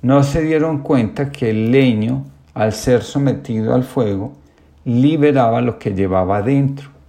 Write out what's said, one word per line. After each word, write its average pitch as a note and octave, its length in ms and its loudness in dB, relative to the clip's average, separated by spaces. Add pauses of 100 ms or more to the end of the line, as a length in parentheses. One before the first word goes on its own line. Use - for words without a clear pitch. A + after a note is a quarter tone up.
No C#3 220 4
se D#3+ 180 0
dieron D#3 380 0
cuenta C#3 520 -2
que A#2+ 200 -2
el A2 200 0
leño, B2+ 540 2 (300)
al A2 180 0
ser B2 300 0
sometido A#2+ 720 -2
al B2+ 80 2
fuego, A2+ 500 -4 (500)
liberaba C3 800 2
lo A#2+ 160 -2
que - 160 -6
llevaba F#2+ 440 0
adentro C#3 520 -2 (200)